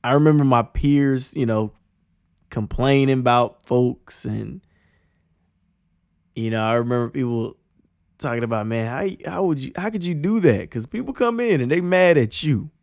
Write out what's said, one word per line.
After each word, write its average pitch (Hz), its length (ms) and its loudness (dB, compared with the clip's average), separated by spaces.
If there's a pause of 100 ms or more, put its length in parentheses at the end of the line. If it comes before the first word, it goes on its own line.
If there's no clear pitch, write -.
I 123 80 2
remember 151 320 6
my 127 180 4
peers, 139 720 0
you 139 100 -2
know, 110 260 -2 (760)
complaining 135 720 0
about 123 460 0
folks, - 580 -2
and, 107 360 -8 (1700)
you 113 160 -4
know, 110 120 -2
I 110 120 0
remember 120 360 0
people 120 460 -4 (640)
talking 117 260 -4
about, 113 220 -4
"Man, 113 200 -4
how, 160 440 -8
how 180 140 -4
would 156 160 -2
you, 131 160 -12
how 190 140 -4
could 208 140 -8
you 175 100 -4
do 180 260 -2
that? 104 300 2
'Cause 117 160 -8
people 254 260 -10
come 233 280 -2
in 214 200 2
and 123 100 -2
they 156 100 2
mad 180 360 4
at 117 260 0
you." 147 280 -2 (120)